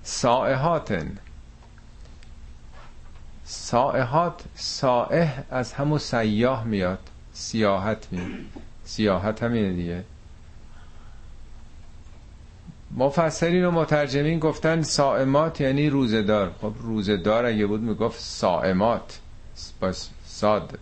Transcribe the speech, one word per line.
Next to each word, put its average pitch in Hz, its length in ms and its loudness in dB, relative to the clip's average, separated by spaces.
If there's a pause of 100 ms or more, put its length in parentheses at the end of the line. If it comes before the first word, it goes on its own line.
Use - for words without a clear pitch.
سائحاتن. 131 1120 2 (2250)
سائحات، 135 1000 2 (120)
سائح 139 880 2 (100)
از 127 220 -2
همون 147 240 0
سیاح 113 640 2
میاد، 95 360 0 (340)
سیاحت 101 800 0
میاد. 90 160 -4 (560)
سیاحت 107 600 0
همینه 110 300 2
دیگه. 87 300 -4 (3000)
مفسرین 170 680 4
و 175 60 4
مترجمین 151 680 2
گفتن 160 420 2
صائمات 139 800 2
یعنی 143 280 4
روزه‌دار. 107 640 4 (100)
خب، 107 180 -4
روزه‌دار 107 680 2
اگه 107 200 4
بود 107 160 0
میگفت 110 380 0
صائمات، 95 1000 2 (600)
با 92 120 0 (340)
صاد. 104 560 0